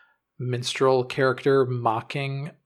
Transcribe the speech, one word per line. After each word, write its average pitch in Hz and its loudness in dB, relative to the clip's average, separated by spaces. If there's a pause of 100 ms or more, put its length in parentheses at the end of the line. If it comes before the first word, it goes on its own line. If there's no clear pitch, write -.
(380)
minstrel 127 0
character 131 2
mocking 123 -4 (140)